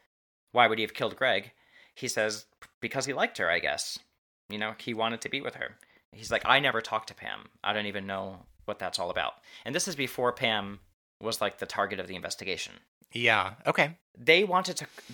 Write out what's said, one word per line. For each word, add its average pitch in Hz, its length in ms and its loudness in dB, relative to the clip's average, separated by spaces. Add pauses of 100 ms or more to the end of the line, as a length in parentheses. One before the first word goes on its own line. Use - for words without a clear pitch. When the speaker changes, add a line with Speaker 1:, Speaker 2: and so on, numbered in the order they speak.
(520)
Speaker 1:
why 120 160 10
would 110 100 4
he 110 40 2
have 104 120 -2
killed 107 220 -2
Greg?" 107 360 2 (420)
He 127 140 -6
says, 107 380 0 (340)
"Because 131 260 -2
he 143 60 -4
liked 170 260 -2
her, 87 120 2
I 87 80 4
guess. - 400 -2 (500)
You 104 100 -6
know, 107 200 -4
he 120 160 -6
wanted 113 280 0
to - 60 -6
be 135 120 -4
with - 160 -6
her." - 200 -8 (360)
He's 107 200 -10
like, 110 140 0
"I 131 140 8
never 123 200 2
talked - 280 -4
to - 60 -14
Pam. - 360 -12 (140)
I 98 80 0
don't 104 140 0
even 98 200 -4
know 95 400 -8 (180)
what 104 140 -6
that's 90 200 -6
all 90 120 -4
about." 87 240 -2 (300)
And 127 100 -6
this 175 140 -2
is 165 80 -6
before 123 360 -2
Pam 104 480 -2 (400)
was, 107 200 -4
like, 104 180 -2
the 98 80 -6
target 101 320 -2
of 90 80 -6
the 92 80 -10
investigation. 87 600 -6 (380)
Speaker 2:
Yeah, 110 420 2 (120)
okay. 156 300 2 (200)
Speaker 1:
They 165 280 6
wanted 185 320 0
to, 147 100 -8 (280)